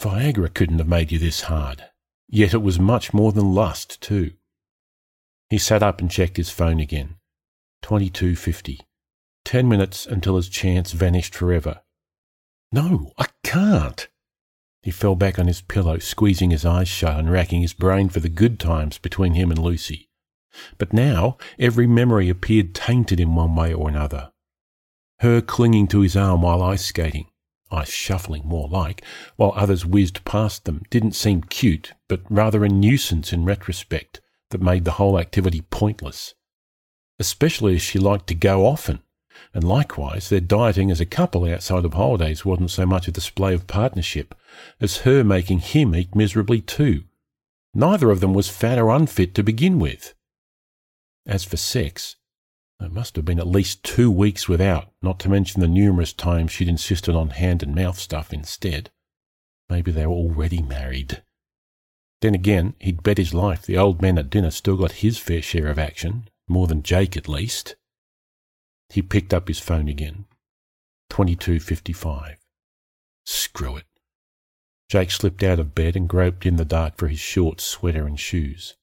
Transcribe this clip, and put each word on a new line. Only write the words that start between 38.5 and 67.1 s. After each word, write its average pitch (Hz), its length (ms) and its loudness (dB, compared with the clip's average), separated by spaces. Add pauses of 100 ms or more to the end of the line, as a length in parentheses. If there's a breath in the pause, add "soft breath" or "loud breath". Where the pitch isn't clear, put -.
often, - 360 -2 (520 loud breath)
and 82 100 -2
likewise 90 640 -2
their 98 140 2
dieting 98 500 2
as 80 80 0
a 85 60 -2
couple 120 400 0
outside 87 400 -2
of 78 80 -4
holidays 87 500 0
wasn't 90 280 -2
so 92 140 -2
much 92 220 0
a 85 40 -4
display 95 420 -2
of 87 140 -2
partnership 98 680 -4 (460 loud breath)
as - 160 -2
her 131 260 4
making 92 360 2
him 117 360 2
eat 87 180 -2
miserably 107 460 2
too. 104 460 -2 (680)
Neither 143 380 4
of 95 80 2
them 95 140 2
was 98 160 2
fat 123 280 -2
or 113 160 4
unfit 131 420 2
to 104 80 0
begin 131 360 2
with. - 340 -4 (1120)
As 95 180 -4
for - 120 -8
sex, - 600 -6 (640)
there 90 100 -10
must 107 260 -10
have 80 100 -4
been 85 140 0
at 85 80 -2
least 95 360 0
two 120 280 4
weeks 98 380 0
without, 90 420 2 (100)
not 92 180 -2
to 95 100 -2
mention 98 320 2
the 87 60 4
numerous 92 460 4
times 85 380 0
she'd 87 160 -4
insisted 85 480 0
on 80 140 0
hand 85 320 0
and 71 140 -4
mouth 87 240 -2
stuff 76 340 -10
instead. 76 560 -8 (800)
Maybe 87 220 -2
they 78 160 -2
were 87 60 0
already 82 480 -2
married. 65 600 -8 (1000)
Then 107 140 2
again, 92 440 0
he'd 90 240 -4
bet 101 160 2
his 92 160 -2
life 90 280 -2
the 92 140 -4
old 92 240 2
man 92 160 2
at 69 140 -4
dinner 92 200 0
still 95 260 -2
got 90 160 -2
his 110 260 -2
fair 85 220 -4
share 76 260 -4
of 73 120 -2
action, 85 480 -6 (200)
more 90 200 2
than 78 160 -2
Jake 90 320 2